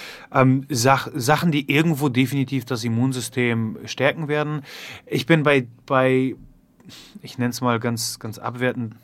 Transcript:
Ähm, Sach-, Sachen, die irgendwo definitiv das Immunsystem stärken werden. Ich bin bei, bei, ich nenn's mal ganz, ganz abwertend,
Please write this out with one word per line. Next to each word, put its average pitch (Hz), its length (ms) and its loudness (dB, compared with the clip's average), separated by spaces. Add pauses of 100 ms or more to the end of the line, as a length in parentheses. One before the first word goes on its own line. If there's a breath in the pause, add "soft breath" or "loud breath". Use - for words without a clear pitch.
(320 loud breath)
Ähm, 135 360 4
Sach-, 131 460 2
Sachen, 151 360 2
die 143 220 0
irgendwo 151 360 2
definitiv 131 580 0
das 120 180 -4
Immunsystem 117 1000 -2
stärken 143 420 0
werden. 151 340 -2 (440 loud breath)
Ich - 200 -4
bin 165 160 6
bei, 139 240 4 (200)
bei, 131 500 2 (840 loud breath)
ich - 160 -18
nenn's 123 240 -4
mal 120 200 0
ganz, 117 400 -4
ganz 107 180 -12
abwertend, 120 640 -4